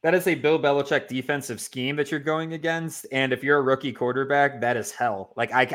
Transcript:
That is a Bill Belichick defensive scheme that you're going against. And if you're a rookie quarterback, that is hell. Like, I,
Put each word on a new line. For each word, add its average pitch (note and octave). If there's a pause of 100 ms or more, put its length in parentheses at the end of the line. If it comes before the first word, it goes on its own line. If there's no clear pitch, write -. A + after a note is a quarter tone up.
That E3
is F3+
a F3
Bill D3
Belichick C#3+
defensive B2+
scheme C3
that D3
you're D#3
going D#3+
against. E3
And C3
if B2+
you're C#3+
a C#3
rookie C3+
quarterback, C3
that A#2+
is G#2+
hell. G#2
Like, A#2
I, B2+